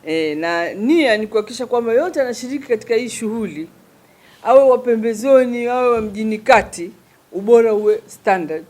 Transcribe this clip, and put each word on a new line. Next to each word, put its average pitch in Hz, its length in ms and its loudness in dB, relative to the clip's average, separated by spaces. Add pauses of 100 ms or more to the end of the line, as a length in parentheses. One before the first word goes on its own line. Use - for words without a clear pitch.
E, 156 280 -2
na 170 400 -4
nia 247 420 2
ni 214 100 -4
kuhakikisha 226 400 -4
kwamba 233 260 -2
yote 311 280 0
anashiriki 254 480 -6
katika 226 260 -4
hii 233 140 -2
shughuli, 208 600 -8 (760)
awe 262 180 6
wa 254 160 4
pembezoni, 240 880 0
awe 247 240 0
wa 226 100 0
mjini 214 380 -6
kati, 202 520 0 (420)
ubora 226 420 2
uwe 214 320 0
standard. 165 640 -4